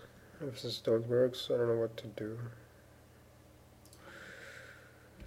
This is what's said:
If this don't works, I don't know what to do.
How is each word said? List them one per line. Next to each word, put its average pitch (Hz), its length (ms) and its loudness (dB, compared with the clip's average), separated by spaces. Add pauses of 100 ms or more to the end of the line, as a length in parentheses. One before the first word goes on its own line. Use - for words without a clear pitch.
(400)
If 135 200 -6
this 117 180 -4
don't 117 280 4
works, 123 480 4
I - 20 4
don't 120 120 4
know 117 80 6
what 117 220 2
to 117 100 -8
do. 107 280 -6 (3000)